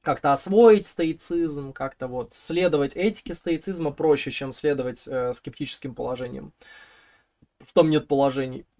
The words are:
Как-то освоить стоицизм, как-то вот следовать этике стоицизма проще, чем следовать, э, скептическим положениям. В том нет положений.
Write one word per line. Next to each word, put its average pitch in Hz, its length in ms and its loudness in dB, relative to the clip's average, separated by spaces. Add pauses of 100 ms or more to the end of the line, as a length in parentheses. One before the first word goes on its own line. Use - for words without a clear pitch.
Как-то 147 320 0
освоить 208 540 6
стоицизм, 160 840 -4
как-то 135 340 -8
вот 123 260 -8
следовать 156 640 0
этике - 380 -2
стоицизма 165 580 -4
проще, 143 400 2
чем 135 220 -8
следовать, 131 540 -4
э, 123 260 -4
скептическим - 640 -10
положениям. 127 580 -8 (1040)
В - 140 -20
том 160 160 6
нет 151 180 2
положений. 135 580 0 (140)